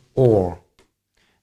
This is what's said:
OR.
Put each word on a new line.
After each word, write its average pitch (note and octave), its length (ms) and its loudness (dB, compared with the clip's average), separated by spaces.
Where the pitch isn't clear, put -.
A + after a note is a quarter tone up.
OR. G#2 400 0